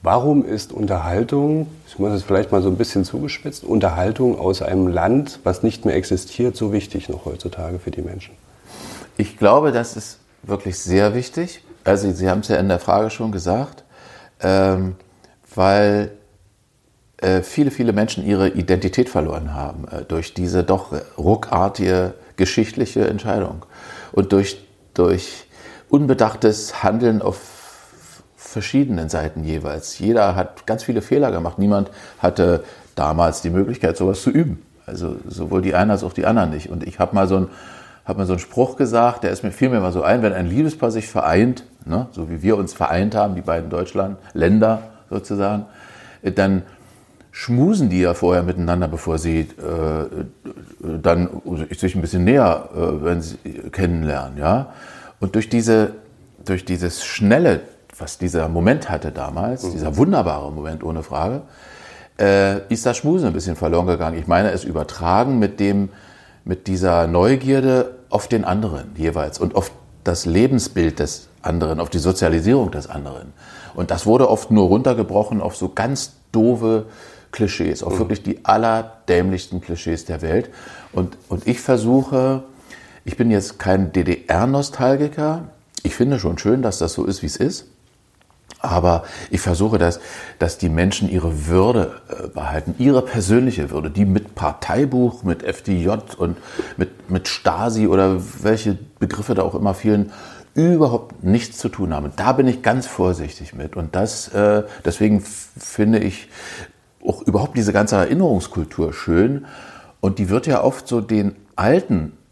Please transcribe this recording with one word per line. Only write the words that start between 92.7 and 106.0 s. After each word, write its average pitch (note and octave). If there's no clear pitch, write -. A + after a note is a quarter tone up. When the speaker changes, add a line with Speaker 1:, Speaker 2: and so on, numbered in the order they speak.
Speaker 2:
ihre B2+
persönliche G#2+
Würde, D2+
die G2
mit G2
Parteibuch, B2
mit F2
F -
D G2
J G2
und F2
mit, -
mit F#2
Stasi G#2+
oder F#2+
welche G#2+
Begriffe G2+
da F#2
auch E2
immer G2
fielen, G#2
überhaupt D3+
nichts A2+
zu A2+
tun F2+
haben. D2
Da A2+
bin B2+
ich -
ganz A#2+
vorsichtig E2+
mit. D2+
Und E2
das, G2+
äh, G#2
deswegen G#2
f-, -
finde A2
ich -